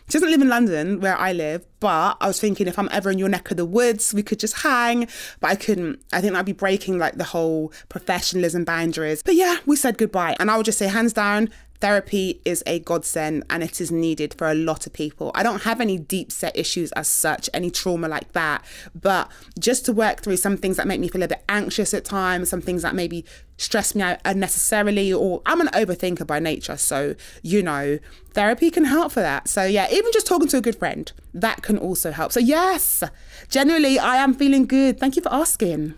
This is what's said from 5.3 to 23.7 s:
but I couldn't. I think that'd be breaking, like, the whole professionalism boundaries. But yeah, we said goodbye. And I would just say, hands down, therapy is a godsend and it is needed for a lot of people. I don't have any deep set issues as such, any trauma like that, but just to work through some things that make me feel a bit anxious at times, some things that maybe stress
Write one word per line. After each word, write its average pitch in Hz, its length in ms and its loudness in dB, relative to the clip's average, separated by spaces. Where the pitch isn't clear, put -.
but 160 100 2
I 190 40 4
couldn't. 180 460 -2
I 175 80 0
think 190 140 2
that'd 180 100 0
be 190 80 -4
breaking, 190 460 0
like, 160 180 0
the 175 80 -4
whole 160 480 -2
professionalism 175 760 -2
boundaries. 160 600 -2
But 359 140 4
yeah, 349 280 4
we 294 120 4
said 254 200 0
goodbye. 185 420 0
And 208 120 0
I 226 80 4
would 214 80 0
just 214 120 0
say, 196 100 0
hands 226 260 0
down, 208 340 2
therapy 196 640 0
is 175 200 -2
a 170 140 -2
godsend 160 720 -2
and 165 100 -2
it 160 200 -6
is 165 100 -6
needed 160 480 -2
for 160 100 -2
a 156 60 0
lot 156 320 -2
of 165 60 -14
people. 151 420 -8
I - 80 0
don't 240 200 0
have 226 180 -2
any 196 180 0
deep 165 320 -6
set - 260 -6
issues 160 360 -4
as - 160 -4
such, - 440 -2
any 175 200 -4
trauma 170 340 -2
like - 280 -8
that, 156 300 -2
but 185 340 0
just 240 280 0
to 247 60 2
work 214 300 0
through 190 140 0
some 196 200 0
things 190 200 -2
that - 100 -2
make 208 140 -2
me 175 80 -2
feel 180 160 -2
a - 20 -2
bit - 220 -4
anxious 202 440 -2
at 208 120 -4
times, 185 460 -2
some 180 100 -4
things 175 220 -4
that 165 120 -2
maybe 170 300 -4
stress - 400 -2